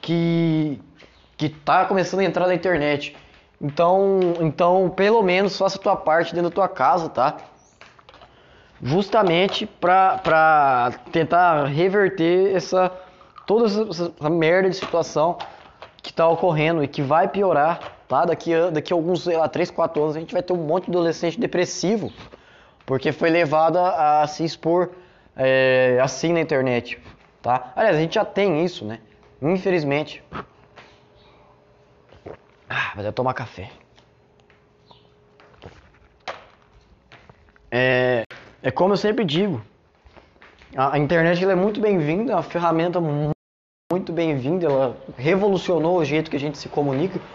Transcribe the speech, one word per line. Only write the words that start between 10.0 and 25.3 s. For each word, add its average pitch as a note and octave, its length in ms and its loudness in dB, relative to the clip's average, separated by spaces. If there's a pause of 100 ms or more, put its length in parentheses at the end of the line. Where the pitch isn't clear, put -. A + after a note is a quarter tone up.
pra D3 720 4 (180)
tentar E3 540 2
reverter F#3 920 2
essa, F3+ 340 0 (560)
toda A#3 200 2
essa, G#3 160 0 (360)
essa D3+ 120 -4
merda F3 400 2
de F3 80 -4
situação E3 600 -2 (640)
que - 120 -14
tá E3 120 2
ocorrendo E3 560 2
e C#3 60 -2
que C#3+ 140 -6
vai D3+ 260 2
piorar, E3+ 540 0 (260)
tá? C#3 160 2
Daqui E3 320 0
a, E3+ 140 2
daqui D3+ 240 -2
a - 20 0
alguns, E3 300 -2
sei E3+ 100 0
lá, D#3+ 140 0
três, F3 200 -2
quatro D#3+ 320 -2
anos, D3+ 140 -2
a D#3+ 60 -8
gente E3 100 -14
vai F3+ 100 -2
ter F3+ 120 -4
um E3+ 120 -2
monte F3 200 -2
de - 60 -6
adolescente E3+ 460 -2
depressivo, F3+ 720 -2 (760)
porque C3+ 260 -2
foi E3+ 180 0
levado D#3+ 480 2
a, D#3+ 440 2
a D3+ 60 0
se D#3 180 -6
expor, E3+ 440 -2 (460)